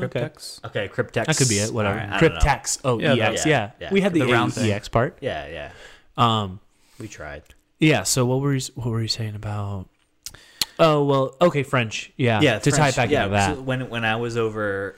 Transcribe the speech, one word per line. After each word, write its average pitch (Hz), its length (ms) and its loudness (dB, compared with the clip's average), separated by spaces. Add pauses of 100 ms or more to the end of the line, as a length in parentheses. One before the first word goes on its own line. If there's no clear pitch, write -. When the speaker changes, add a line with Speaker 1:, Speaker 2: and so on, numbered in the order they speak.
Speaker 1:
okay. - 160 -4
Speaker 2:
cryptics? - 440 -12
Speaker 3:
Okay, 104 240 -6
cryptex. - 380 -4
Speaker 1:
That 156 100 0
could 131 120 2
be 104 100 0
it. 110 160 -2
Whatever. 104 260 0
Speaker 3:
All 104 60 -8
right, 98 100 -4
I - 40 2
don't 160 140 4
know. 82 60 -4
Speaker 1:
Cryptex. - 440 0
Oh, 123 160 0
Speaker 2:
Yeah, 151 140 0
the - 20 2
Speaker 1:
E 110 60 2
X. 107 240 0
Yeah. 127 240 0 (100)
Speaker 3:
Yeah, - 120 -8
Speaker 1:
We 196 80 4
had 190 140 2
the 160 60 2
Speaker 2:
the 123 120 2
round 110 240 2
Speaker 1:
A 120 100 0
E 104 60 2
X 101 140 -6
Speaker 2:
thing. - 60 -14
Speaker 1:
part. 123 280 0
Speaker 3:
Yeah, 80 280 -6
yeah. 76 240 -12 (440)
Speaker 1:
Um, 107 440 0 (380)
Speaker 3:
We 107 100 -14
tried. 76 340 -16 (380)
Speaker 1:
yeah. 139 240 4
So 127 200 0
what 127 160 0
were 143 120 0
you, 135 60 0
s-, - 160 -8
what 117 120 -8
were 113 160 -2
you 110 60 -4
saying 107 260 -6
about? 104 540 -8 (880)
Oh, 151 260 6
well, 135 360 2
okay, 160 220 4
French. 120 540 -2
Yeah. 117 240 2
Speaker 3:
Yeah, 117 180 4
Speaker 1:
To 147 120 2
tie 131 60 2
Speaker 3:
French. 143 160 4
Speaker 1:
it - 40 0
back 123 140 2
Speaker 3:
Yeah, 131 140 2
Speaker 1:
into 98 80 0
that. 98 240 2
Speaker 3:
so 131 60 -10
when, 131 260 -4
when 113 160 -6
I 110 120 2
was 117 200 -4
over 104 600 -2